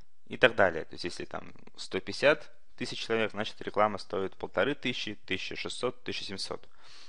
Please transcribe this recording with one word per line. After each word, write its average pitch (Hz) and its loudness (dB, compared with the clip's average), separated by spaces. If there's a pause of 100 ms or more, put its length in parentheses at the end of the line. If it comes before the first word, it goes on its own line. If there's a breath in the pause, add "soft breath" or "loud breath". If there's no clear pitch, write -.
(280 loud breath)
И 120 -4
так 117 8
далее. 90 4
То - -10
есть, - -8
если - -4
там - -8 (220)
сто - -4
пятьдесят 131 4 (240)
тысяч - -4
человек, 113 2
значит, 104 -4
реклама 101 4
стоит 95 -2
полторы 104 2
тысячи, 110 -2 (100)
тысяча - -2
шестьсот, - -2
тысяча - -4
семьсот. - -6 (400 loud breath)